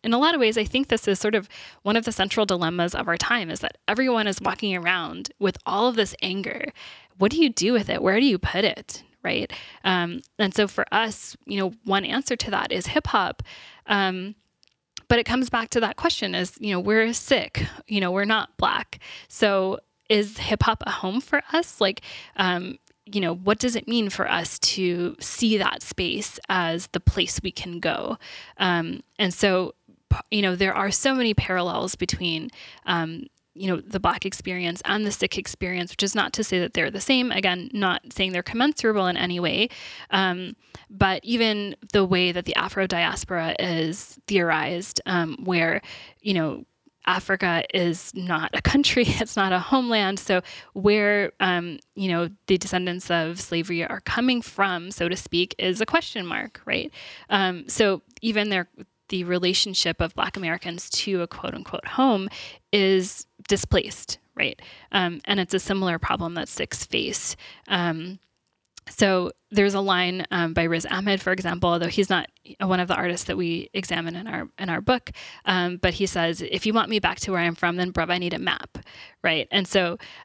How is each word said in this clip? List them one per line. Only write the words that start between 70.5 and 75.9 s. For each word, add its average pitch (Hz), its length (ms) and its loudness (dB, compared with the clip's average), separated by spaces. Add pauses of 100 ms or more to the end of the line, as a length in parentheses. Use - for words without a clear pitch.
by 170 120 2
Riz 165 220 0
Ahmed, 196 340 0
for 185 120 0
example, 180 380 0
although 170 180 0
he's 190 220 0
not 180 180 0 (320)
one 185 200 2
of 180 80 -2
the 190 60 2
artists 175 320 -2
that 190 100 -4
we 170 360 -4
examine 165 440 -4
in 196 100 -10
our, 202 220 -8 (100)
in 190 100 -6
our 170 120 0
book, 247 320 0 (320)
um, 180 320 0
but 180 180 2